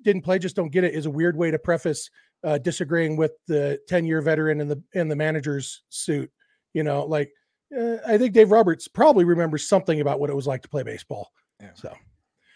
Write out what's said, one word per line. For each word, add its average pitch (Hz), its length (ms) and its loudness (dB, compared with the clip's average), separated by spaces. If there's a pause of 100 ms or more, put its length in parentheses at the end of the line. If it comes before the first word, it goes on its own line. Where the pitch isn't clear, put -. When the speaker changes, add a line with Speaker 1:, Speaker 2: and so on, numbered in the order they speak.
Speaker 1:
didn't 190 180 2
play 185 180 0
just 180 160 -6
don't 165 160 -4
get 180 120 2
it 170 100 0
is 151 120 -6
a 156 40 -4
weird 160 260 -2
way 165 140 0
to 156 80 0
preface, 160 520 -4 (340)
uh, 156 140 0
disagreeing 156 600 -2
with 156 140 0 (160)
the 143 400 -2
ten-year 165 340 0
veteran 156 400 0
in 147 60 -4
the, 147 140 -6 (120)
in 170 140 -2
the 151 80 -2
manager's 147 760 -4
suit. 143 420 -6 (420)
You 156 100 -2
know, 143 220 -2
like, 147 260 -2 (440)
uh, 233 300 -2
I 220 120 2
think 226 160 0
Dave 214 180 8
Roberts 202 360 4
probably 240 360 4
remembers 165 440 0
something 180 340 2
about 139 180 -2
what 143 100 -2
it 143 60 -4
was 135 100 -4
like 131 160 -4
to - 80 -20
play 139 140 -6
baseball. 110 480 -12 (280)
Speaker 2:
Yeah. 95 140 -20
Speaker 1:
So, - 200 -16 (640)